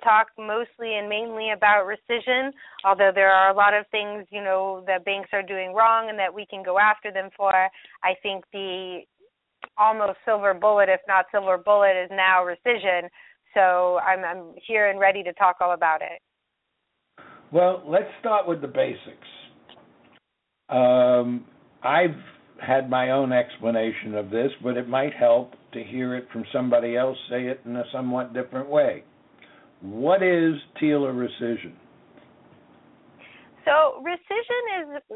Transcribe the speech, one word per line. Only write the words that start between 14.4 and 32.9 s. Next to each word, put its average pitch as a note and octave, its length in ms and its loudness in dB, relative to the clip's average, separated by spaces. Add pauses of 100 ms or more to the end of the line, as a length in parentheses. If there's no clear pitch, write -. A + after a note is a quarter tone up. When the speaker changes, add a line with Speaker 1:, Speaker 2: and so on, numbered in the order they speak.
Speaker 1:
here G#3+ 220 2
and G3 100 -4
ready G3 240 2
to F3 100 -8
talk F#3 280 2
all F3+ 120 2
about D#3+ 280 0
it. E3+ 200 -12 (1300)
Speaker 2:
Well, F3+ 360 2
let's F#3+ 220 0 (100)
start G#3 280 0
with E3 140 -4
the C#3 60 -8
basics. B2+ 600 -6 (1400)
Um, B2 760 2 (360)
I've D3+ 380 0 (420)
had C3 280 0
my B2+ 220 0
own C3 220 0
explanation A2+ 840 -2
of G2+ 140 -6
this, A#2+ 220 -2 (100)
but B2 160 -4
it B2 100 -6
might C3+ 260 -2
help A#2+ 400 2 (200)
to A#2 100 -10
hear B2 320 -6
it B2 160 -10
from A2+ 220 -8
somebody A#2+ 420 0
else C3 220 0 (120)
say B2 180 -4
it B2+ 180 -6
in A#2+ 100 -10
a B2 160 -4
somewhat B2 420 -6
different C3 360 -8
way. C#3 340 2 (800)
What B2+ 400 0
is E3+ 320 2 (280)
tila D3 320 2
rescission? A#2 600 -6 (1900)